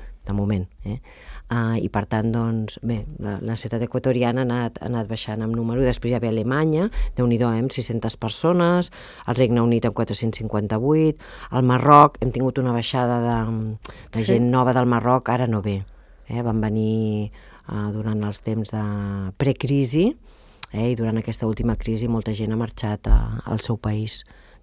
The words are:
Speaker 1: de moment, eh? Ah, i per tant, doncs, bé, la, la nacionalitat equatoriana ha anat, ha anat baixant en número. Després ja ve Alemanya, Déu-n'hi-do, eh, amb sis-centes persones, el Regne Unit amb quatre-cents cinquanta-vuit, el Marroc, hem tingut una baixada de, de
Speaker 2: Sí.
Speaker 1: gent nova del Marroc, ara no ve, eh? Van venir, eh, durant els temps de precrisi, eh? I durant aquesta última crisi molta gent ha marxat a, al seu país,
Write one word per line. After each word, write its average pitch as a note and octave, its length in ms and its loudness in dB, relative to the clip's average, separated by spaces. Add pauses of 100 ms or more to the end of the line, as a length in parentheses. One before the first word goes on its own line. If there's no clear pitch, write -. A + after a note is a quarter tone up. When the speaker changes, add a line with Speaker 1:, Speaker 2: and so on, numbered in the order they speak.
(260)
Speaker 1:
de G2+ 80 -6
moment, G2+ 340 0 (180)
eh? G#2+ 160 -8 (460)
Ah, A2+ 320 0
i - 100 -4
per G2 180 -2
tant, A2 240 0
doncs, A2+ 500 -2
bé, A2+ 240 -4 (140)
la, G#2 200 -6
la A2 140 -6
nacionalitat A2+ 300 -4
equatoriana B2 580 0
ha C3 40 0
anat, A#2+ 360 -2
ha - 60 -8
anat A2+ 200 -4
baixant A2 360 -6
en A2+ 80 -2
número. A#2 320 0
Després B2 280 0
ja B2 80 0
ve A#2 100 -2
Alemanya, D3+ 600 0 (260)
Déu-n'hi-do, A#2+ 380 2
eh, A2+ 60 0
amb B2+ 120 0
sis-centes A#2 460 -4
persones, F3 760 2 (360)
el - 80 0
Regne A#2+ 260 4
Unit A#2 240 4
amb A2 80 2
quatre-cents A2 480 -2
cinquanta-vuit, A#2+ 760 2 (320)
el B2+ 120 2
Marroc, C3 580 8
hem B2+ 100 0
tingut B2+ 260 -2
una B2+ 140 0
baixada A#2+ 500 0
de, A2+ 560 -2 (340)
de A2 120 -2
Speaker 2:
Sí. - 0 - (100)
Speaker 1:
gent A#2+ 160 4
nova B2+ 240 4
del B2+ 140 4
Marroc, B2 420 2
ara B2 160 2
no A2 160 0
ve, G2 240 -2 (420)
eh? A#2 140 -4
Van A2+ 180 0
venir, G#2+ 680 0 (400)
eh, G#2 240 -4
durant G#2+ 300 -4
els G#2 180 -6
temps A2 300 -4
de G2+ 680 -4
precrisi, C#3 800 0 (580)
eh? A2+ 180 0
I A#2+ 40 0
durant A2+ 240 0
aquesta A2+ 260 -4
última A2 300 0
crisi A2+ 320 -2
molta A2+ 260 -2
gent G#2+ 200 -2
ha A2 40 0
marxat A2 500 -4
a, A2 380 2
al A2 140 -2
seu A2+ 180 -4
país, G#2+ 460 -4 (400)